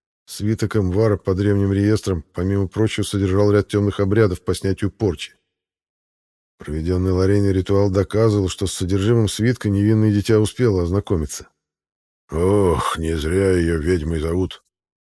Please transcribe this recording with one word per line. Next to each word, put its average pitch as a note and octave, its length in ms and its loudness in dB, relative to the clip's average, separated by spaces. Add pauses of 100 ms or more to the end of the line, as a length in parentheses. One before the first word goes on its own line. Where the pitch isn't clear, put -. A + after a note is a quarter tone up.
(260)
Свиток G#2+ 520 -4
Эмвара G2+ 400 2
по F#2+ 180 -2
древним G2 380 0
реестрам, G2+ 500 0 (100)
помимо F#2+ 360 -2
прочего, G#2+ 340 -2
содержал G2 480 0
ряд G#2 160 2
тёмных G2+ 320 0
обрядов G2+ 460 0
по F#2 100 -4
снятию G2 340 -4
порчи. - 440 -4 (1300)
Проведённый F2+ 520 -2
Лорейной G2 400 2
ритуал G2 380 2
доказывал, G2+ 580 2
что F#2 200 -4
с - 60 -6
содержимым G2+ 540 0
свитка A#2 400 -2
невинное G#2+ 460 2
дитя G#2+ 260 2
успело G#2 440 0
ознакомиться. E2+ 680 -4 (800)
«Ох, F2+ 680 0
не D#2+ 200 -4
зря F#2 340 0
её E2+ 280 0
ведьмой D#2+ 420 -2
зовут», E2+ 420 -4 (420)